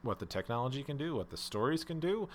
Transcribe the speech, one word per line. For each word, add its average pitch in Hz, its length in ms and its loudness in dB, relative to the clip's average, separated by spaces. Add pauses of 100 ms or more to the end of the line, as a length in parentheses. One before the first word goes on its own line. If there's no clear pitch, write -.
what 107 180 2
the 101 60 -4
technology 120 580 0
can 143 140 -4
do, 156 180 0
what 92 140 -2
the 80 80 -8
stories 139 460 2
can 165 160 -4
do, 185 360 2